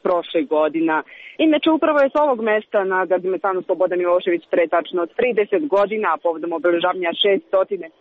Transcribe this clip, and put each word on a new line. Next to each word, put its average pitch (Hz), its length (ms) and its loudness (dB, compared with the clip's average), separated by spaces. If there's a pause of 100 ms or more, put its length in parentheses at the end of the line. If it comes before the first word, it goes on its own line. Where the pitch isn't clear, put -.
prošle 175 380 -2 (140)
godina. 160 480 0 (340)
Inače, 302 320 2
upravo 311 300 2
je 277 100 4
s 302 140 -2
ovog 262 180 0
mesta 214 420 0
na 185 220 0
Gazimestanu 185 560 -2
Slobodan 180 380 0
Milošević 175 520 0
pre 175 160 2
tačno 170 340 -2 (160)
trideset 208 500 0
godina, 202 440 0
a 156 120 -2
povodom 165 300 -4
obeležavanja 170 580 0 (100)
šeststotine 190 680 0 (140)